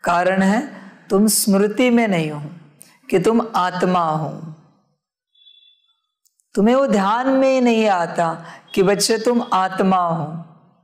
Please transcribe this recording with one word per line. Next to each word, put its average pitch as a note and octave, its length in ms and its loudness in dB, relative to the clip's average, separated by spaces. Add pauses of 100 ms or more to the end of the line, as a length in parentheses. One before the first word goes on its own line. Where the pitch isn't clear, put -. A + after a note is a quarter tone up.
कारण F3+ 380 2
है G#3 280 0 (400)
तुम G#3 180 2
स्मृति G#3 600 2
में A#3 180 2
नहीं D#3+ 240 -2
हो D3 100 -10 (680)
कि F#3+ 100 2
तुम A3 360 2
आत्मा F3+ 500 0
हो। D#3 500 -6 (2000)
तुम्हें A3 200 2
वो C4+ 120 2
ध्यान G#3+ 420 0
में C4+ 220 2
ही C4 100 2
नहीं A3+ 260 2
आता E3+ 580 -2 (280)
कि G3 100 2
बच्चे, G3+ 340 2
तुम A#3+ 360 -2
आत्मा F#3 540 0
हो। D#3+ 380 -6 (380)